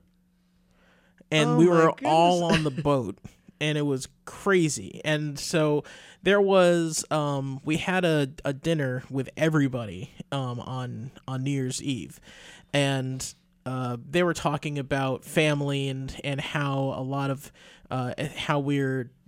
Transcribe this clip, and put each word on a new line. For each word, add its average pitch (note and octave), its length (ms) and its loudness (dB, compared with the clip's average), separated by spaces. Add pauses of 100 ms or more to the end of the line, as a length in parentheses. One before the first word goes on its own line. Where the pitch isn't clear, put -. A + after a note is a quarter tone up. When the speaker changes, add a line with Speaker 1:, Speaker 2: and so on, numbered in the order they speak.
(1300)
Speaker 1:
And D#3 200 4
Speaker 2:
Oh D#3 40 4
Speaker 1:
we E3 100 8
Speaker 2:
my F3+ 60 8
Speaker 1:
were E3 180 8 (140)
all E3+ 380 6
Speaker 2:
goodness. E3+ 160 4
Speaker 1:
on D#3+ 60 2
the D3 180 -2
Speaker 2:
<laughs> - 20 -4
Speaker 1:
boat, C3+ 340 0 (420)
and D3+ 180 0
it D3 60 -2
was C3+ 240 -2 (180)
crazy. D#3+ 800 0
And D3+ 360 -2
so D3+ 440 0 (380)
there G3+ 200 4
was, F3 680 4
um, C#3 540 -2
we D#3 140 -2
had F#3 280 0
a, D3+ 240 2 (140)
a C#3+ 100 -2
dinner C3+ 560 -2
with C3 260 -4
everybody, C3 760 0 (200)
um, B2+ 280 -4
on, B2 500 -8 (180)
on C3 160 -6
New C#3 80 -2
Year's C3 300 -2
Eve. A#2 380 -6 (520)
And, C3+ 600 -2 (320)
uh, B2+ 320 -6 (100)
they F3 140 0
were F3 140 2
talking D3 420 -4
about C3+ 480 -2
family C#3+ 640 2
and, C3 340 -8
and C#3 160 -4
how C#3 560 -2
a - 60 -6
lot C3+ 300 -4
of, C3+ 200 -8 (380)
uh, B2+ 240 -4 (240)
how D3 220 0
we're C3+ 500 -2 (180)